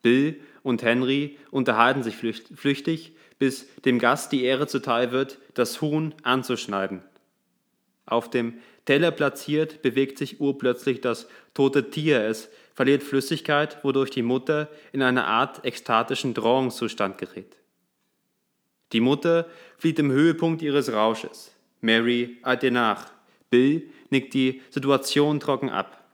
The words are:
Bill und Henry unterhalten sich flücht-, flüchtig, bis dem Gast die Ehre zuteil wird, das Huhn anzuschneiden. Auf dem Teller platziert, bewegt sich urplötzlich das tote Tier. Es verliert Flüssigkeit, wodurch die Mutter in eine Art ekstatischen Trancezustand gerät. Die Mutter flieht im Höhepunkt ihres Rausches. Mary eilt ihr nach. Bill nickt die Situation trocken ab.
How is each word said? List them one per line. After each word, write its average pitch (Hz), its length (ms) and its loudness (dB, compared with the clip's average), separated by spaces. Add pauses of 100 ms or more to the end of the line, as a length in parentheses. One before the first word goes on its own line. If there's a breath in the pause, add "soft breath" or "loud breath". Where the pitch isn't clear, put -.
Bill 139 380 2 (240 loud breath)
und 120 180 0
Henry 127 560 0 (140 loud breath)
unterhalten 127 520 2
sich 113 120 -4
flücht-, - 420 -8
flüchtig, 143 540 -4 (260 soft breath)
bis 135 300 -2 (160)
dem 123 160 2
Gast 123 320 2
die 127 140 0
Ehre 135 220 0
zuteil 120 440 -2
wird, 131 280 -4 (160 loud breath)
das - 260 -2
Huhn 156 320 -2 (100)
anzuschneiden. 101 800 -2 (1000)
Auf 120 240 0
dem 117 260 -2 (300 loud breath)
Teller 151 260 4
platziert, 151 680 -2
bewegt 131 360 0
sich - 240 -8
urplötzlich 127 600 -2
das 117 260 -4 (260 loud breath)
tote 139 360 2
Tier. 151 320 0
Es 110 280 -4 (240 soft breath)
verliert 139 300 2
Flüssigkeit, 147 800 -2
wodurch 135 260 0
die 123 140 -4
Mutter 139 460 0 (220 loud breath)
in 135 100 -2
eine 127 240 2
Art 113 400 -2
ekstatischen 120 680 -2
Trancezustand 113 840 -2
gerät. - 400 -14 (1300)
Die 113 100 2
Mutter 165 460 2 (300 loud breath)
flieht 160 220 -2
im 143 120 2
Höhepunkt 160 500 2
ihres 143 300 0
Rausches. 110 640 -2 (240)
Mary 120 640 0
eilt 127 200 0
ihr 127 80 2
nach. 113 400 0 (380 soft breath)
Bill 135 400 4 (200 loud breath)
nickt 131 240 -2
die 131 360 0
Situation 143 680 2
trocken 135 300 -4
ab. - 340 -6 (100)